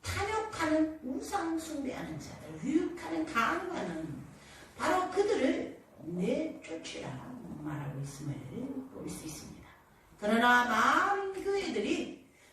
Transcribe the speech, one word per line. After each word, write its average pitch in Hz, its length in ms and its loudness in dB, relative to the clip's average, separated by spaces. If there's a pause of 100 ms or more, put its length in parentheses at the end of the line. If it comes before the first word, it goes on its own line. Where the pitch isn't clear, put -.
탐욕하는 392 1000 2
우상 330 560 -2
숭배하는 254 600 -6
자들, 156 420 -12
유혹하는 262 640 2
간음하는 - 1000 0 (540)
바로 370 340 4
그들을 - 720 2 (200)
내쫓으라 175 1040 -2 (540)
말하고 143 380 -6
있음을 143 340 -6 (580)
볼 - 160 -10
수 - 160 -8
있습니다. - 420 -12 (540)
그러나 240 460 6
많은 381 680 4 (100)
교회들이 349 840 0 (280)